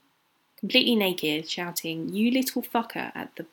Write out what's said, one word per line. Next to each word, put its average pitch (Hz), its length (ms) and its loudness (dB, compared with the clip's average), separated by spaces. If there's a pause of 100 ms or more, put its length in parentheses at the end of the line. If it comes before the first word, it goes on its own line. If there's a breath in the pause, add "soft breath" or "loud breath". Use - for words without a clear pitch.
(580)
completely 240 380 4
naked, 160 540 0
shouting, 165 600 -6
"You 214 220 2
little 262 300 2
fucker," - 540 -4
at - 200 -10
the 165 180 -12